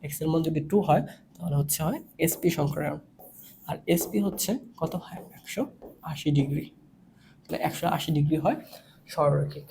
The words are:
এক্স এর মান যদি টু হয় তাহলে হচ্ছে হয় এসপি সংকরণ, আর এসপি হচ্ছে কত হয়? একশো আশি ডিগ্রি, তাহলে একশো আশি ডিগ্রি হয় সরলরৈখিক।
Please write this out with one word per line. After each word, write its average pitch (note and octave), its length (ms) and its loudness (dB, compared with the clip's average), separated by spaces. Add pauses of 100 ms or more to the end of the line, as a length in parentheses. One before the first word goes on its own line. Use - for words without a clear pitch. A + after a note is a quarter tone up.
এক্স C#3+ 160 -8
এর D#3 100 0
মান E3 160 4
যদি D#3 120 0 (100)
টু G3 80 4 (100)
হয় D#3 160 6 (320)
তাহলে E3+ 260 -2
হচ্ছে - 240 0
হয় B3 140 0 (260)
এসপি - 320 2
সংকরণ, D3+ 400 -2 (720)
আর C#3+ 60 -4 (180)
এসপি F3 320 0
হচ্ছে - 260 -2 (300)
কত D#3+ 120 -4 (120)
হয়? - 160 -14 (160)
একশো - 240 -8 (500)
আশি D3+ 260 -2
ডিগ্রি, C#3+ 280 0 (760)
তাহলে - 160 -6 (100)
একশো - 180 -4 (120)
আশি D3 200 -4
ডিগ্রি D3 260 4
হয় G3+ 140 2 (560)
সরলরৈখিক। D3 580 0